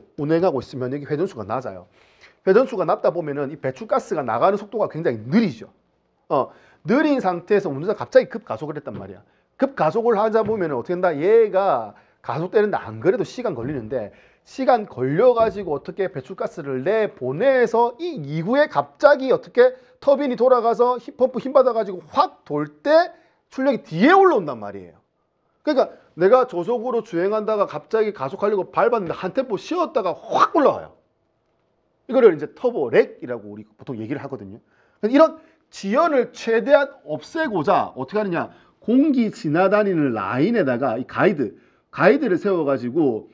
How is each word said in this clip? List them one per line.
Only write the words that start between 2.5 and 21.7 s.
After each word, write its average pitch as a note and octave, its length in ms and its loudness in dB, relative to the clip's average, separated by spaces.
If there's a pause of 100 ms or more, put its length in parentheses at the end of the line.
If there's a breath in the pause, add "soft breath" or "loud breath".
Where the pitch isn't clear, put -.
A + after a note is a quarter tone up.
낮다 F#3+ 260 0
보면은 D3 400 -6
이 D#3+ 60 -14
배출가스가 E3 680 -4
나가는 C3 340 0
속도가 G3+ 320 -4
굉장히 D3+ 280 -4
느리죠. C#3+ 520 -2 (600)
어, C#3 220 0 (320 soft breath)
느린 C#4 360 2
상태에서 F#3+ 500 0
운전자가 E3 280 -4
갑자기 A#3+ 320 0
급가속을 - 480 -10
했단 C3+ 160 -12
말이야. F#2+ 300 -16 (340)
급가속을 A3+ 600 0
하자 A3 260 2
보면은 G3 320 -4
어떻게 A#2+ 180 -6
된다? F3 240 0
얘가 F3+ 760 2 (280 soft breath)
가속되는데 F3+ 560 0
안 A2 220 -10
그래도 F3+ 240 0
시간 A3 320 -6
걸리는데 A#2 580 -8 (300 soft breath)
시간 B3 420 0
걸려가지고 G3 880 0
어떻게 F#3 380 -6
배출가스를 C#3 720 -8
내보내서 A3 1160 0
이 E4+ 160 -8
이후에 E3+ 520 0
갑자기 C4 640 2
어떻게 B3+ 440 2 (240 loud breath)
터빈이 C#4 360 0
돌아가서 A#3+ 640 2
힘, - 200 -16
펌프 B3+ 220 -2
힘 C4+ 140 -8
받아가지고 A3 540 2